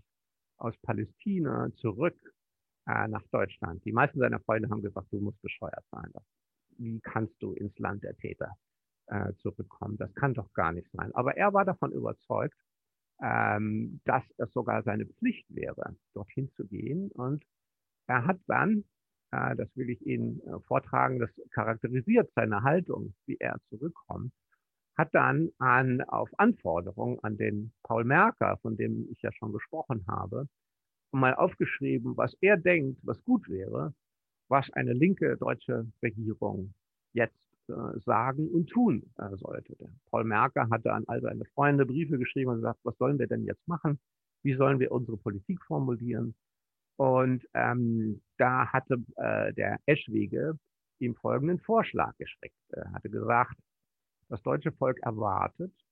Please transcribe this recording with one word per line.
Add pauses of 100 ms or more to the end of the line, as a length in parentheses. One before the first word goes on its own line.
(580)
aus
Palästina
zurück, (720)
äh,
nach
Deutschland.
Die
meisten
seiner
Freunde
haben
gesagt,
„Du
musst
bescheuert
sein.
Das, (540)
wie
kannst
du
ins
Land
der
Täter, (540)
äh,
zurückkommen?
Das
kann
doch
gar
nicht
sein.“
Aber
er
war
davon
überzeugt, (680)
ähm,
dass (140)
es
sogar
seine
Pflicht
wäre, (160)
dorthin
zu
gehen.
Und (640)
er
hat
dann, (480)
äh,
das
will
ich
Ihnen,
äh,
vortragen,
das (200)
charakterisiert
seine
Haltung, (100)
wie
er (120)
zurückkommt, (640)
hat
dann
an,
auf (100)
Anforderung
an
den (120)
Paul
Merker,
von
dem
ich
ja
schon
gesprochen
habe, (640)
mal
aufgeschrieben,
was
er
denkt,
was
gut
wäre, (540)
was
eine
linke
deutsche (160)
Regierung (400)
jetzt, (340)
äh,
sagen
und
tun,
äh,
sollte.
Der (220)
Paul
Merker
hatte
an
all
seine
Freunde
Briefe
geschrieben
und
gesagt,
„Was
sollen
wir
denn
jetzt
machen? (460)
Wie
sollen
wir
unsere
Politik
formulieren?“ (600)
Und, (100)
ähm, (160)
da
hatte, (140)
äh,
der
Eschwege (440)
ihm
folgenden
Vorschlag
geschickt. (160)
Er
hatte
gesagt, (720)
das
deutsche
Volk
erwartet, (200)